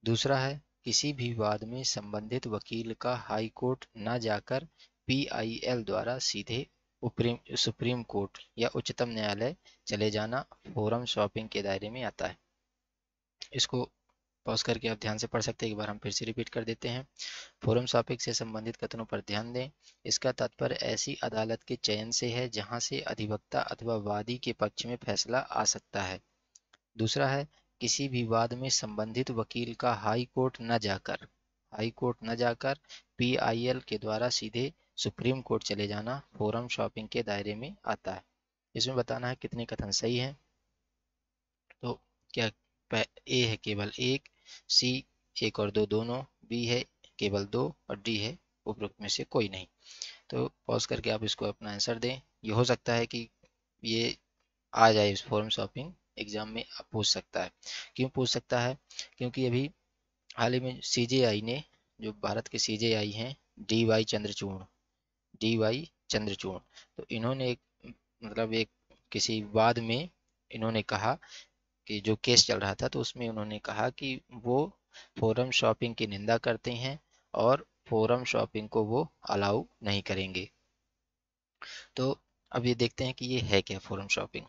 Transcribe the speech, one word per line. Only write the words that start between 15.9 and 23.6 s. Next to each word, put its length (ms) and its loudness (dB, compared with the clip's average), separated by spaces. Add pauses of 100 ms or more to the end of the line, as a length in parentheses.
हम 80 -8
फिर 140 -6
से 120 -2
रिपीट 240 -4
कर 160 -4
देते 240 -4
हैं। 200 -6 (560)
फोरम 220 4
शॉपिंग 320 0
से 160 -4
संबंधित 420 -4
कथनों 280 -6
पर 160 -4
ध्यान 320 -4
दें। 180 -4 (340)
इसका 280 0
तात्पर्य 420 -2
ऐसी 400 -2
अदालत 480 -2
के 140 -4
चयन 340 -2
से 180 0
है 200 -2
जहां 320 -6
से 200 -2
अधिवक्ता 600 -4